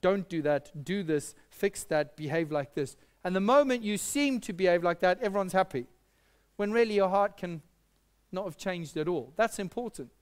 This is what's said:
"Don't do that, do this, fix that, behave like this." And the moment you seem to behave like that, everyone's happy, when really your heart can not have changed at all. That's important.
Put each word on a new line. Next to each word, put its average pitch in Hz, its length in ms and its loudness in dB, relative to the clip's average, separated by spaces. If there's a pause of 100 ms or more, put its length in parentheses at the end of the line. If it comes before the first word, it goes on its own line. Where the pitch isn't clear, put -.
"Don't 190 260 2
do 165 140 -4
that, 147 420 -2
do 196 180 -2
this, 156 320 -2 (160)
fix - 360 -4
that, 151 320 -2
behave 151 340 -2
like 147 220 -4
this." 139 240 -6 (260)
And 180 120 -2
the 190 40 2
moment 247 440 4
you 208 140 -2
seem 277 440 0
to - 120 -10
behave 175 300 2
like 170 160 0
that, 185 220 2
everyone's 196 320 -2
happy, 156 340 0 (720)
when 208 160 0
really 226 220 4
your 196 140 4
heart 202 280 2
can 170 240 -8 (720)
not 190 140 -6
have 175 120 -10
changed 170 400 -6
at 156 100 -2
all. 147 300 -2
That's 220 220 0
important. 202 520 -8 (100)